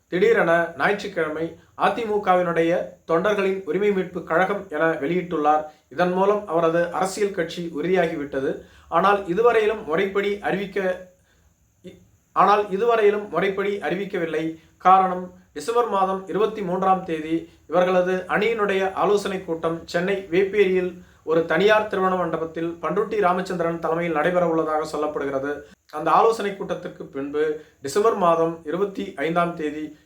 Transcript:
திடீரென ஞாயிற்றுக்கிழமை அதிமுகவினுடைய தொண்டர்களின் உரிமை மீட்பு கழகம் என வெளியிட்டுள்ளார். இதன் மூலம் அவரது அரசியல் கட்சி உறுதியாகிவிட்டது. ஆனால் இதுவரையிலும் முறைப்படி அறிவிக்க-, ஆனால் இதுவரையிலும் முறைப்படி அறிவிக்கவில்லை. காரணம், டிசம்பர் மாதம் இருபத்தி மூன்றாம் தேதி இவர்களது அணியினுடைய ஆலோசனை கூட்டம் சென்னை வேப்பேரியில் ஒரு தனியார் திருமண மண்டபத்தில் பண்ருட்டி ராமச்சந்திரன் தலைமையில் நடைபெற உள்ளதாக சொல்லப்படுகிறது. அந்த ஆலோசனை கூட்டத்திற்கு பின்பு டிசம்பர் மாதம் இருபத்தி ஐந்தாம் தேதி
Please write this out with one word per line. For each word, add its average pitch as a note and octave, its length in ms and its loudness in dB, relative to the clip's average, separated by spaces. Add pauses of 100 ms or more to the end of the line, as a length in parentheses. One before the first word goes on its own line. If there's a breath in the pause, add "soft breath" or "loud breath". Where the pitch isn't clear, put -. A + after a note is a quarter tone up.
(120)
திடீரென F#3 400 4 (260)
ஞாயிற்றுக்கிழமை D#3+ 800 -2 (200 soft breath)
அதிமுகவினுடைய F3+ 1000 0 (300)
தொண்டர்களின் F#3+ 580 0
உரிமை G#3 260 0
மீட்பு F3 320 -4
கழகம் F#3 460 0
என D3+ 220 -2
வெளியிட்டுள்ளார். D#3 720 0 (240 loud breath)
இதன் F3+ 240 0
மூலம் G3+ 340 0
அவரது E3+ 440 2
அரசியல் F#3+ 440 -2
கட்சி E3+ 400 -6
உறுதியாகிவிட்டது. D3+ 760 -2 (340 loud breath)
ஆனால் G3 380 2
இதுவரையிலும் A3 600 2
முறைப்படி G3 540 -2
அறிவிக்க-, F#3 560 -2 (1400)
ஆனால் G3+ 340 4
இதுவரையிலும் G#3 600 2
முறைப்படி G3 480 -2
அறிவிக்கவில்லை. D#3+ 840 -4 (160 loud breath)
காரணம், F#3 600 2 (160 soft breath)
டிசம்பர் A3+ 360 0
மாதம் F#3+ 380 -2
இருபத்தி G3+ 340 0
மூன்றாம் F#3 420 0
தேதி D#3+ 480 -4 (160 loud breath)
இவர்களது F3+ 480 2 (120)
அணியினுடைய G3 680 0
ஆலோசனை F#3+ 520 0
கூட்டம் E3 400 -4
சென்னை F#3+ 460 -2
வேப்பேரியில் F#3 600 2 (320 loud breath)
ஒரு D#3+ 220 2
தனியார் G#3+ 420 4
திருமண F#3+ 280 0
மண்டபத்தில் E3 540 -4 (120)
பண்ருட்டி G#3 400 -2
ராமச்சந்திரன் F3 580 0
தலைமையில் E3 360 -2
நடைபெற F3 320 2
உள்ளதாக D#3+ 380 0
சொல்லப்படுகிறது. D3 640 -4 (400 loud breath)
அந்த D#3 200 -2
ஆலோசனை G3+ 460 4
கூட்டத்திற்கு E3+ 480 -8
பின்பு C#3+ 380 -4 (380 loud breath)
டிசம்பர் G#3 360 2
மாதம் E3 460 2
இருபத்தி F#3+ 520 -4
ஐந்தாம் E3+ 400 -2
தேதி D3+ 280 -6 (220 loud breath)